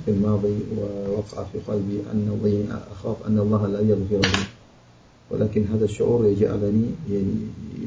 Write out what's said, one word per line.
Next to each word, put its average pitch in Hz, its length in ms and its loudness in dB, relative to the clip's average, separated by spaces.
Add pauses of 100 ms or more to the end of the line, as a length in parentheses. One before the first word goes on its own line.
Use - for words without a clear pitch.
في 107 80 0
الماضي، 104 480 2 (160)
ووقع 101 640 -4 (160)
في 110 80 -6
قلبي 101 480 -2
أن 104 240 0
الله، 104 320 2 (240)
أخاف - 320 -6
أن 107 160 2
الله 107 280 4
لا 101 120 0
يغفر 101 480 2
لي. - 160 2 (880)
ولكن 107 400 0
هذا 110 160 2
الشعور 113 400 2
يجعلني، 104 600 2 (1000)